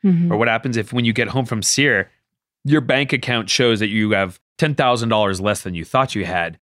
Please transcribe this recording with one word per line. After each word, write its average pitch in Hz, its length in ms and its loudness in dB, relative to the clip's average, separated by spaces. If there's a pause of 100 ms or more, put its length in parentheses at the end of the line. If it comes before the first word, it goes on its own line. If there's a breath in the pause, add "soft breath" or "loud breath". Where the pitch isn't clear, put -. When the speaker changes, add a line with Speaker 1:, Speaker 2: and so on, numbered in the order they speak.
Speaker 1:
Mm-hmm. 170 260 2
Speaker 2:
Or 107 60 0
what 117 100 2
happens 117 300 -2
if 107 160 -6
when 120 100 0
you 117 100 2
get 113 160 -2
home 131 160 -2
from 113 180 -4
sear, 123 480 0 (520)
your 147 160 4
bank 135 320 0
account 120 380 -2
shows 117 300 2
that 107 100 0
you 107 220 0
have 98 280 -2 (180)
ten 151 180 0
thousand 123 340 2
dollars 101 320 2
less 104 200 0
than 92 120 -8
you 85 100 -6
thought 131 320 -2
you 98 100 -2
had? 85 400 -4